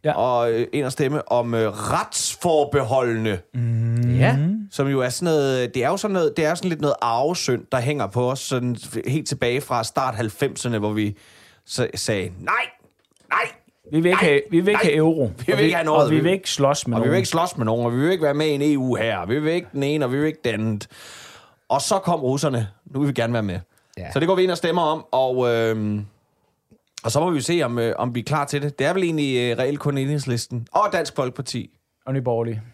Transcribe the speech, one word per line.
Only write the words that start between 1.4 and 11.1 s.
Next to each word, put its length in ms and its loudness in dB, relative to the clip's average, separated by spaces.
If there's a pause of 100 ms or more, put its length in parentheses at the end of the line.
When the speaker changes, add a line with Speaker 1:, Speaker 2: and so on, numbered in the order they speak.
Speaker 2:
øh, 180 2
retsforbeholdene. 1700 0 (140)
Speaker 1:
Mm. 600 0
Speaker 3:
Ja. 220 4 (340)
Speaker 2:
Som 160 -2
jo 140 0
er 80 0
sådan 240 -2
noget... 420 2
Det 80 0
er 60 2
jo 80 0
sådan 160 -4
noget, 240 0
det 80 2
er 100 2
sådan 140 -4
lidt 120 -2
noget 200 2
arvesynd, 720 0
der 80 0
hænger 280 -2
på 240 0
os 80 -4
sådan 380 -2 (300)
helt 200 -2
tilbage 340 0
fra 220 -2
start 320 -2
halvfemserne, 640 -2
hvor 140 0
vi 240 -2 (480)